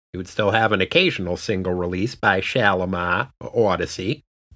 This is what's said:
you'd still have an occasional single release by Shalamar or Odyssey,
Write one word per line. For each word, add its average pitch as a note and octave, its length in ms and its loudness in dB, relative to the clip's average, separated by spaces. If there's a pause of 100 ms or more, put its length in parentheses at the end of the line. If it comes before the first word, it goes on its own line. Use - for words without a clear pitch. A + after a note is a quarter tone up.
(140)
you'd F2+ 120 -8
still G#2 260 0
have A2 200 4
an F#2+ 80 4
occasional F#2+ 560 0
single F#2 380 -2
release F#2 400 -2
by G2 260 2
Shalamar F#2 960 0
or A2 320 0
Odyssey, F2+ 520 -4 (340)